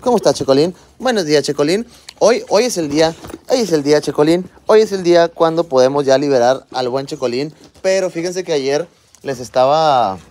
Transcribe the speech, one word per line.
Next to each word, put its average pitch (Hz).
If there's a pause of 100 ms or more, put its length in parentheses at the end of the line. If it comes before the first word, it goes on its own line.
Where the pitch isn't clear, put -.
¿Cómo 247
estás, 160
Checolín? 143 (240)
Buenos 220
días, 147
Checolín. 156 (320)
Hoy, 214
hoy 208
es 240
el 160
día. 160 (340)
Hoy 262
es 190
el 151
día, 147
Checolín. 160 (160)
Hoy 214
es 208
el 190
día 170
cuando 165
podemos 139
ya 135
liberar 135
al 127
buen 135
Checolín. 135 (260)
Pero 190
fíjense 175
que 170
ayer 147 (360)
les 131
estaba 131 (120)